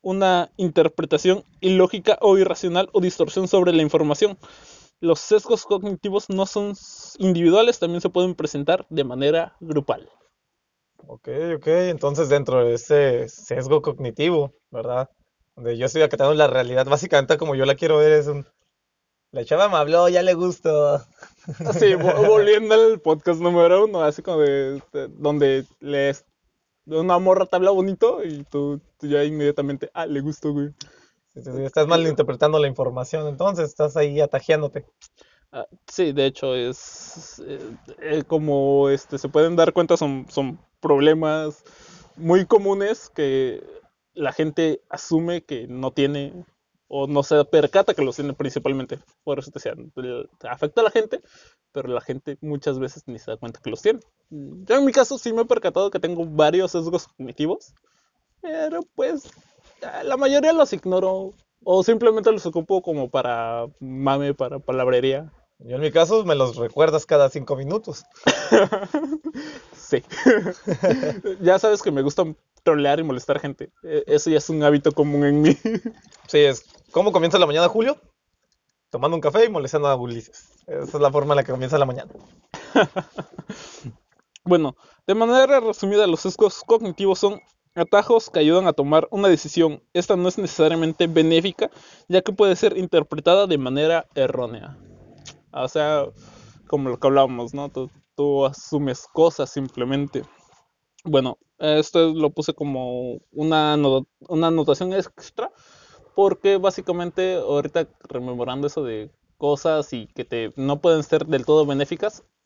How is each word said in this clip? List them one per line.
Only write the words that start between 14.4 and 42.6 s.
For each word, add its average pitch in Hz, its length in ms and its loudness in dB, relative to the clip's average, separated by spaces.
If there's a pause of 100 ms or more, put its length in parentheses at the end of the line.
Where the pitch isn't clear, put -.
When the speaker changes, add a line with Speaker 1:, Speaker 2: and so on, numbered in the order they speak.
Speaker 2:
¿verdad? 123 400 -6 (460)
Donde 120 200 -6
yo 123 100 -4
estoy 156 160 0
acatando 143 320 2
la 151 120 6
realidad, 127 400 0
básicamente 139 520 2
como 151 160 -4
yo 135 120 0
la 139 80 2
quiero 156 240 2
ver 151 140 6
es 147 160 4
un, 143 180 -8 (840)
"La 120 140 -8
chava 180 240 2
me 185 80 0
habló, 160 320 4
ya 180 140 4
le 185 100 4
gustó". 160 600 0
Speaker 1:
Ah, - 840 -10
sí, 202 160 6
vo-, 180 320 2
Speaker 2:
<laughs> - 0 -
Speaker 1:
volviendo 214 480 4
al 220 260 6
podcast 160 400 0
número 175 440 6
uno, 196 180 -2
así 151 200 -2
como 170 160 -2
de, 139 420 0 (140)
de, 135 140 -8
donde 143 580 0 (140)
les, 139 440 -4 (600)
de 156 120 -4
una 175 200 2
morra 185 260 2
te 180 120 -2
habla 185 140 4
bonito 196 540 0
y 147 200 -10
tú, 143 360 -6 (180)
tú 151 80 -12
ya 147 180 0
inmediatamente, 147 680 -4
"Ah, 165 140 -8
le 143 160 -6
gustó, 147 320 -6
güey". 143 160 -6 (640)
Speaker 2:
Sí, 147 80 -18
sí, - 120 -16
sí, 135 100 -6
estás 147 220 0
malinterpretando 151 760 0
la 143 80 0
información, 127 600 -6
entonces 170 400 -4
estás 151 300 -4
ahí 147 240 0
atajeándote. 147 640 -2 (640)
Speaker 1:
Ah, - 140 -12 (200)
sí, 170 260 -2
de 135 140 0
hecho 135 280 -4
es, - 920 -10
eh, 143 140 -14 (400)
eh, 156 260 -4
como, 139 600 2
este, 139 300 -4
se 143 100 -8
pueden 160 280 2
dar 165 160 4
cuenta, 170 240 2
son, 139 340 -4
son 139 280 -4 (220)
problemas 156 840 2 (520)
muy 170 300 2
comunes 202 640 0